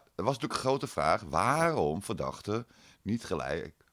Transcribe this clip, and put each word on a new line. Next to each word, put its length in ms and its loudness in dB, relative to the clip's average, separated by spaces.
er 100 -4
was 100 2
natuurlijk 180 -4
een 160 -2
grote 180 2
vraag 360 2
waarom 800 2
verdachte 640 -4
niet 220 -4
gelijk 680 -4